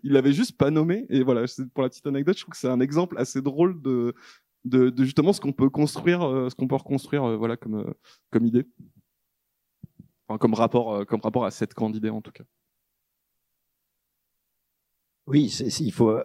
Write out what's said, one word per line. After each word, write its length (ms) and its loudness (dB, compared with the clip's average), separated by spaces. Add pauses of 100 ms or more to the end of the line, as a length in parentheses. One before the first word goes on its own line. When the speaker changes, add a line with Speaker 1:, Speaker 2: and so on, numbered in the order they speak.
Speaker 1:
Il 100 -2
l'avait 200 6
juste 240 -2
pas 140 2
nommé. 380 0
Et 140 2
voilà, 240 2
c'est, 240 -10
pour 120 -4
la 60 0
petite 180 -12
anecdote, 300 0
je 60 -14
trouve 100 -20
que 60 -18
c'est 100 -4
un 120 0
exemple 380 0
assez 220 -4
drôle 400 0
de, 340 -2 (500)
de, 260 4
de 140 0
justement 280 2
ce 80 -4
qu'on 120 -4
peut 180 2
construire, 520 0
euh, 280 -2
ce 60 -14
qu'on 100 -2
peut 100 0
reconstruire, 480 -4
euh, 120 -2
voilà, 200 -4
comme, 200 -8
euh, 180 -8 (360)
comme 160 2
idée. 200 6 (1600)
Enfin, 100 -8
comme 160 2
rapport, 400 0
euh, 100 -4
comme 160 -4
rapport 240 -2
à 60 -2
cette 240 -8
grande 220 -4
idée 140 -4
en 100 -8
tout 100 -18
cas. 140 -20 (2750)
Speaker 2:
Oui, 240 2
c'est, 200 -6
c'est, 120 -6
il 100 -2
faut, 320 2